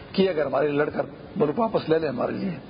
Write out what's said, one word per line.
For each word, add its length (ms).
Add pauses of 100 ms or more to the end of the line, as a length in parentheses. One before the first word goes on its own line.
(120)
کہ 180
اگر 160
ہمارے 220
لڑ 220
کر 160 (300)
ملک 240
واپس 300
لے 100
لیں 100
ہمارے 220
لیے 280 (100)